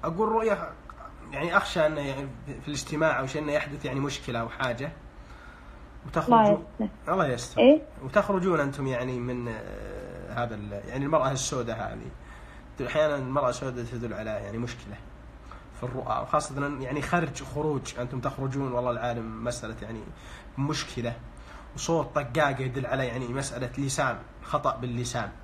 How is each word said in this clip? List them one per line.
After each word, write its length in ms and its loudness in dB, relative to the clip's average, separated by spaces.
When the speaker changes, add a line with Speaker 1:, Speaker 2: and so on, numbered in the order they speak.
Speaker 1:
أقول 260 2
رؤية، 400 2
يعني، 260 2
أخشى 300 4
أنه، 140 2
يعني، 260 -4
في 60 -8
الاجتماع 520 2
أو 60 0
شيء 160 -2
أنه 100 -2
يحدث، 340 -2
يعني، 140 0
مشكلة 400 -2
أو 100 -2
حاجة. 420 -2
وتخرجوا 320 6
Speaker 2:
الله 180 10
يستر. 340 -2
Speaker 1:
الله 140 4
يستر. 340 2
Speaker 2:
إيه؟ 200 12
Speaker 1:
وتخرجون 540 4
أنتم، 280 0
يعني، 320 0
من، 280 -2
آه، 840 -8
هذا 220 -2
ال-، 340 -8
يعني، 160 -2
المرأة 260 4
السوداء 460 -2
هذه. 1120 -10
أحيانًا 280 4
المرأة 340 2
السوداء 360 -2
تدل 280 -4
على، 160 -4
يعني، 280 -4
مشكلة 380 -6
في 60 -8
الرؤى، 380 -2
وخاصة 460 0
أن، 140 -4
يعني، 200 -2
خرج، 420 0
خروج، 560 -2
أنتم 200 -4
تخرجون، 520 -2
والله 200 2
العالم 520 -2
مسألة، 380 -4
يعني، 200 -8
مشكلة. 560 -2
وصوت 400 2
طقاقة 460 4
يدل 240 0
على، 220 2
يعني، 200 -2
مسألة 500 -2
لسان، 400 2
خطأ 320 2
باللسان. 540 -2